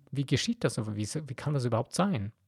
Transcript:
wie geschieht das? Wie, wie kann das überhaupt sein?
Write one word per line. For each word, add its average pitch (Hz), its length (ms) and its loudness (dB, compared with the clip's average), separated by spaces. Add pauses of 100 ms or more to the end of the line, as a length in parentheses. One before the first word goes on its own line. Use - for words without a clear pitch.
(120)
wie 135 140 -2
geschieht 147 380 2
das? - 140 0 (180)
Wie, 104 100 -2
wie 131 300 -4
kann - 180 -2
das 131 120 0
überhaupt 113 280 0
sein? 170 380 0 (160)